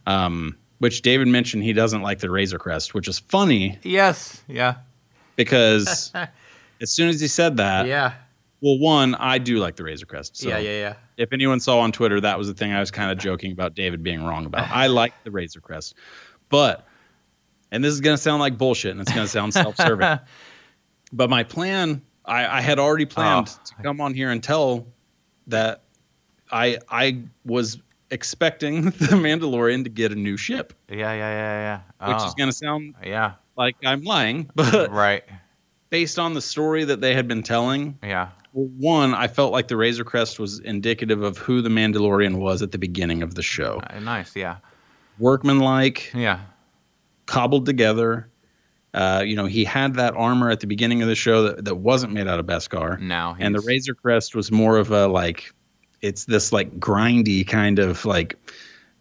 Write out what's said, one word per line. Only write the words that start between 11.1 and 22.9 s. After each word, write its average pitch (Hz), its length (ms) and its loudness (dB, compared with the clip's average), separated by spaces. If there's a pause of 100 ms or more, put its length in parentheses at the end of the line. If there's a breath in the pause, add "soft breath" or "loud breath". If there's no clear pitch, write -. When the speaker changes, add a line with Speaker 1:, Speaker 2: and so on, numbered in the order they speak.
Speaker 1:
if 107 160 0
anyone 135 260 2
saw 120 200 4
on 113 120 4
Twitter, 104 300 2
that 101 160 0
was 101 100 -4
the 98 60 -6
thing 104 180 -4
I 101 80 0
was 98 100 -2
kinda 98 260 -4
joking 95 360 -6
about 90 220 -6
David 87 280 -6
being 80 220 -6
wrong 80 220 -6
about. - 240 -4
I 131 160 2
like 120 260 2 (120)
the 113 60 -12
Razor 87 300 -8
Crest, - 340 -14 (540 loud breath)
but, 139 380 2 (840 soft breath)
and 120 140 -2
this 147 80 2
is 143 80 -4
gonna 151 160 4
sound 147 240 0
like 139 160 0
bullshit, 113 360 0
and 95 100 -10
it's - 100 -4
gonna 107 160 -2
sound 104 240 -2
self-serving, 151 720 2
Speaker 2:
<laughs> - 920 -20
Speaker 1:
but 123 160 2
my 120 140 2
plan, 170 560 -2 (240)
I, 120 220 -2 (120)
I - 40 -2
had 139 160 2
already 151 260 2